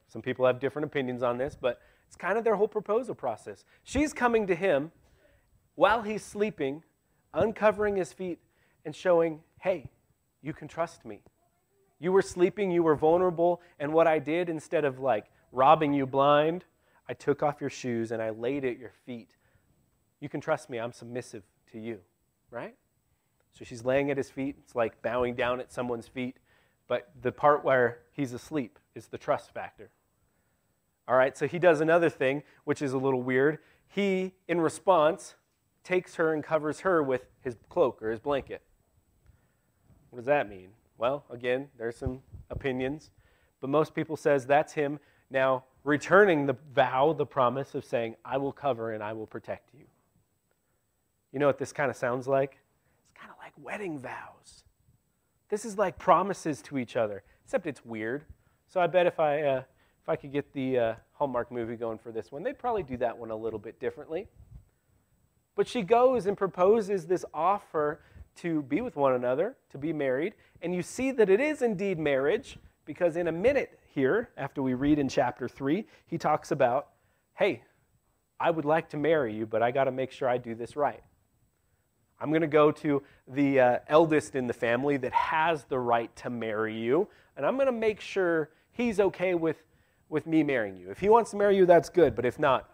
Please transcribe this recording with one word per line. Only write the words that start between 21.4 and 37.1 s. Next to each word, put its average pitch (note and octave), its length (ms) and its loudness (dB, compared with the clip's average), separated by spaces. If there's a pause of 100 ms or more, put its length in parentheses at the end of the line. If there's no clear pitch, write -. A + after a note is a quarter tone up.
to A2+ 60 -16
you," A2 240 -10 (480)
right? D#3 240 -12 (800)
So - 120 -20
she's A#2 200 -14
laying C#3 260 0
at C3+ 60 -4
his C3 140 -6
feet. C3+ 300 -8
It's - 160 -20
like A2+ 260 -2
bowing B2 320 -2
down B2 260 -2
at - 120 -14
someone's A#2+ 340 -6
feet. B2+ 320 -8 (480)
But - 240 -4 (100)
the A#2+ 120 -2
part D3 320 4
where B2 340 2 (140)
he's C3 200 -6
asleep B2 460 -8 (160)
is - 140 -18
the A#2+ 100 -12
trust - 340 -4
factor. G2 380 -14 (1160)
All A#2+ 100 2
right, C3 200 4
so D3+ 120 -4
he E3+ 100 -6
does D#3 220 6
another E3 280 4
thing, C#3 360 -2 (200)
which D3 160 -2
is C3+ 120 -2
a C3+ 60 0
little C3 240 0
weird. C3 360 2 (300)
He, F#3+ 460 -2 (120)
in E3+ 140 -2
response, E3 760 2 (480)
takes F#3 320 -4
her D#3+ 180 0
and D3+ 120 -4
covers D3+ 360 -2
her F3 220 2
with C3 240 -2 (140)